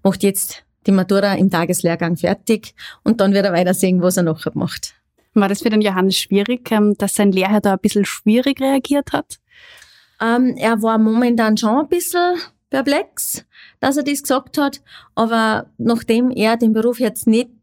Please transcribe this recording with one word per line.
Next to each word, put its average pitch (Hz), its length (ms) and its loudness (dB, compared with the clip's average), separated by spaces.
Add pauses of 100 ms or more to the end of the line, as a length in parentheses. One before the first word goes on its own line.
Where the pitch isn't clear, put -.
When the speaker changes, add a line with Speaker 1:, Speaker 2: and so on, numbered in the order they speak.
Speaker 1:
macht 190 200 0
jetzt - 400 -2 (240)
die 196 60 4
Matura 196 420 2
im 190 160 2
Tageslehrgang 170 640 -2
fertig. 208 600 -4 (260)
Und 226 180 0
dann 196 140 4
wird 202 100 2
er 190 80 0
weiter 180 220 2
sehen, 185 260 2
was 180 160 2
er 180 60 2
nachher 156 320 -2
macht. - 400 -8 (400)
Speaker 2:
War 202 140 4
das 202 140 -4
für 226 80 -8
den 214 100 2
Johannes 190 360 0
schwierig, 208 540 -2
ähm, 208 260 2
dass - 200 -4
sein 202 160 2
Lehrherr 196 280 2
da 202 120 0
ein 190 80 -2
bisschen 202 240 0
schwierig 254 560 0
reagiert 277 520 -2
hat? - 280 -8 (840)
Speaker 1:
Ähm, 247 340 0
er 226 240 0
war 220 180 0
momentan 220 580 2
schon 233 240 0
ein 294 80 -4
bisschen 349 480 0 (340)
perplex, 277 760 -4 (360)
dass 277 160 0
er 285 80 -2
das 285 180 -4
gesagt 269 360 -4
hat. 277 220 -2 (360)
Aber 220 500 0 (120)
nachdem 233 520 0
er 220 260 0
den 226 160 2
Beruf 226 280 0
jetzt - 260 -2
nicht 233 240 2 (120)